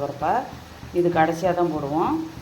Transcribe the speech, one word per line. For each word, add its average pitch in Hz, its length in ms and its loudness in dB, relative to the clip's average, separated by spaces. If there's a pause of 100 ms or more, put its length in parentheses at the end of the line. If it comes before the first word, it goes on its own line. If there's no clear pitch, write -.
குறைப்பா. 151 280 0 (680)
இது 170 160 4
கடைசியா 165 420 4
தான் 170 160 2
போடுவோம். 156 400 0 (280)